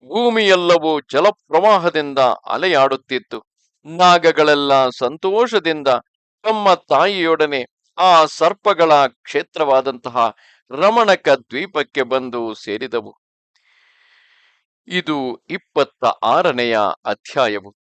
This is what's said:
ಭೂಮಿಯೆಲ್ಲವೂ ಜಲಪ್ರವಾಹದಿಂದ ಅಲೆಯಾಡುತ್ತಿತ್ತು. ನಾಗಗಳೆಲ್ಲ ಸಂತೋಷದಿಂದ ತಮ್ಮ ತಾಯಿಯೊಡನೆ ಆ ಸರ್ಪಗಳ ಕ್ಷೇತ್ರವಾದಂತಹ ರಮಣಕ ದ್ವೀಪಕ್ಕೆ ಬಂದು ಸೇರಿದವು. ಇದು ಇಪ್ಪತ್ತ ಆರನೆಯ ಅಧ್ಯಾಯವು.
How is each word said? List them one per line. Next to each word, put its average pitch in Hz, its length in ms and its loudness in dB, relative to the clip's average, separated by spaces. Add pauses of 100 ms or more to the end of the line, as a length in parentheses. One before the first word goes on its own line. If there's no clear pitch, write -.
ಭೂಮಿಯೆಲ್ಲವೂ 175 960 2
ಜಲಪ್ರವಾಹದಿಂದ 160 1160 -2 (280)
ಅಲೆಯಾಡುತ್ತಿತ್ತು. 135 960 -2 (420)
ನಾಗಗಳೆಲ್ಲ 151 1040 2
ಸಂತೋಷದಿಂದ 160 1000 -2 (540)
ತಮ್ಮ 208 320 0
ತಾಯಿಯೊಡನೆ 156 880 -2 (340)
ಆ 170 260 6
ಸರ್ಪಗಳ 165 840 2
ಕ್ಷೇತ್ರವಾದಂತಹ 127 1300 -2 (360)
ರಮಣಕ 196 580 0
ದ್ವೀಪಕ್ಕೆ 139 760 -4
ಬಂದು 120 520 -6
ಸೇರಿದವು. 110 640 -10 (1700)
ಇದು 151 640 -6
ಇಪ್ಪತ್ತ - 540 -4
ಆರನೆಯ 120 760 0 (260)
ಅಧ್ಯಾಯವು. 104 800 -6